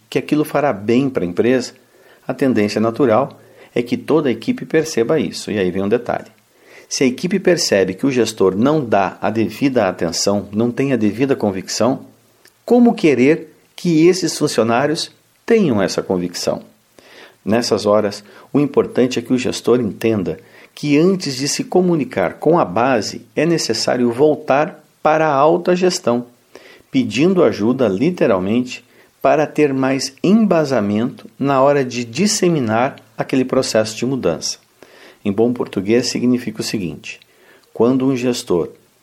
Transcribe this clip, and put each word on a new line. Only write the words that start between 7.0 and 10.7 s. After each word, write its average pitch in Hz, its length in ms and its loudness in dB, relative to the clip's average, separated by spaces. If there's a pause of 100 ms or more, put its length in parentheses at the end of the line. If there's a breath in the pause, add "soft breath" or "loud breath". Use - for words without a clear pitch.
a 135 40 4
equipe 180 340 -2
percebe 104 540 2
que 131 120 -4
o 139 40 2
gestor 110 460 2
não 139 280 0
dá 98 360 0
a 98 80 -2
devida 110 600 0
atenção, 92 640 -2
não 113 180 0